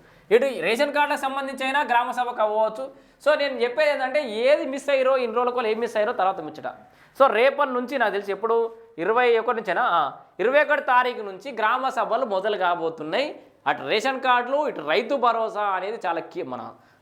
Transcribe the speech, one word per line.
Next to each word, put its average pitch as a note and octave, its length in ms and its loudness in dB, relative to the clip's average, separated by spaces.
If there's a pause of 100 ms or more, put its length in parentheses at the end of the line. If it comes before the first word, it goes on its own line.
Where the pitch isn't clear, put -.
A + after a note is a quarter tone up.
(360)
ఇటు B3 100 6
రేషన్ A#3 480 0
కార్డులకు D4 280 0
సంబంధించి C4+ 420 -6
అయినా C4+ 180 0
గ్రామ B3 300 0
సభకు A#3+ 300 -2
అవ్వచ్చు. A3 500 0 (360)
So, D4 100 6
నేను C#4 160 -2
చెప్పేది A#3+ 360 0
ఏంటంటే C4+ 400 0
ఏది C4 360 2
మిస్ C4+ 240 -6
అయ్యారో, C4+ 280 4
ఇన్ని A#3 200 -2
రోజుల B3 120 2
కోసం A#3+ 180 -2
ఏం G#3+ 120 0
మిస్ A3+ 180 -2
అయ్యారో A3 160 0
తర్వాత F#3+ 260 0
ముచ్చట. C#3+ 280 -10 (540)
So, C4+ 100 6
రేపటి C4+ 400 2
నుంచి B3 260 -4
నాకు A3 140 2
తెలిసి G3 200 -4
ఎప్పుడు A3+ 440 0 (220)
ఇరవై A#3 400 2
ఒకటి A3+ 200 0
నుంచేనా? G#3 280 -2
ఆ, D#3+ 280 0 (260)
ఇరవై C4 240 4
ఒకటి C#4 180 0
తారీఖు B3 400 0
నుంచి G3+ 300 -10
గ్రామ A#3+ 380 0
సభలు A#3 360 -2
మొదలు G#3 320 -2
కాబోతున్నాయి. F3 840 -2 (280)
అటు D3 160 0
రేషన్ A3 380 0
కార్డులు, B3+ 460 0
ఇటు F#3+ 140 -6
రైతు G#3 340 0
భరోసా A3+ 460 0
అనేది G3+ 440 -2
చాలా E3+ 140 -2
కీ-, E3 280 -8
మన, A#2 280 -10 (260)